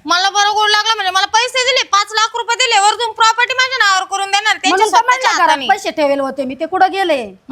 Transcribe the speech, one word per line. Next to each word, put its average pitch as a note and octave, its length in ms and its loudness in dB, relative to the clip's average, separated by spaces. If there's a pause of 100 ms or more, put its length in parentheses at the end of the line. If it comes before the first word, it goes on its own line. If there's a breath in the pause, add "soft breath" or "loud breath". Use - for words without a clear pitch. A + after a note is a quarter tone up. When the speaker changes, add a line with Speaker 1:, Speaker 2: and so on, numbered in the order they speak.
Speaker 1:
मला F4+ 240 0
बरं G4+ 200 0
गोड G#4+ 200 0
लागलं G#4 260 0
म्हणजे F#4+ 160 -4
मला F#4+ 140 0
पैसे B4 380 0
दिले, B4+ 240 0
पाच G4+ 240 0
लाख A4 240 -2
रुपये A#4 200 -4
दिले, A#4 240 2
वरतून G#4+ 320 0
प्रॉपर्टी A4+ 420 0
माझ्या B4+ 240 -2
नावावर G4 260 2
करून G4 220 -6
देणार, G4+ 320 0
त्यांच्या F#4 120 -2
Speaker 2:
म्हणून G4 160 2
तर - 120 2
Speaker 1:
स्वतःच्या B4+ 320 2
Speaker 2:
म्हणलं E4+ 80 0
घरात E4+ 120 4
Speaker 1:
हाताने. D4+ 180 0
Speaker 2:
पैसे G4 240 0
ठेवले C#4 300 0
होते C4+ 240 -4
मी, C4 100 -8
ते E4 100 -8
कुठं F#4 260 2
गेले? E4+ 300 0 (300)